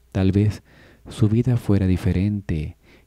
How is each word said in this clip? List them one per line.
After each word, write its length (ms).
Tal 200
vez 320
su 200
vida 280
fuera 280
diferente 920